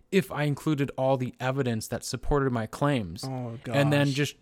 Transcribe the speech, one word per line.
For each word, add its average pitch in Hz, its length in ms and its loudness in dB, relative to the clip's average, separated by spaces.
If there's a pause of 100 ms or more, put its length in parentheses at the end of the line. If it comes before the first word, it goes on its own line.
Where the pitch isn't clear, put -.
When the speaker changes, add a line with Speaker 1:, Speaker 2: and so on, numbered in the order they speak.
(100)
Speaker 1:
if 185 220 2
I 147 100 -2
included 143 560 0
all 135 180 4
the 127 240 -4
evidence 127 480 0
that - 160 -6
supported 135 480 0
my 113 140 0
claims." 113 580 -2
Speaker 2:
Oh, 123 420 -6
Speaker 1:
And 143 260 4
then 143 160 4
Speaker 2:
gosh. 135 80 0
Speaker 1:
just 143 260 0